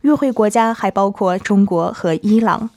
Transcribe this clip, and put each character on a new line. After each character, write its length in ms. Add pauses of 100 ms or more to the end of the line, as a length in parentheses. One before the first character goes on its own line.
与 100
会 220
国 180
家 240
还 160
包 180
括 300
中 260
国 280
和 240
伊 240
朗。 360